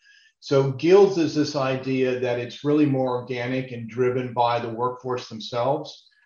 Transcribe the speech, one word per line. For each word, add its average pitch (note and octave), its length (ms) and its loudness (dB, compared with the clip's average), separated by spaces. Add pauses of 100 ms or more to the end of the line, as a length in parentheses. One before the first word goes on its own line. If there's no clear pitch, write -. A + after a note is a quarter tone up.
(400)
So C#3 320 2
Guilds F#3 460 6
is C#3+ 160 0
this D3 220 0
idea C3 640 -2
that A#2+ 180 -2
it's A#2+ 260 -10
really D3 220 4
more C3 320 0
organic B2 540 -6
and A#2 160 -10
driven B2 440 -2
by A#2+ 280 2
the A#2+ 80 -6
workforce B2 600 -6
themselves. A#2+ 800 -4 (200)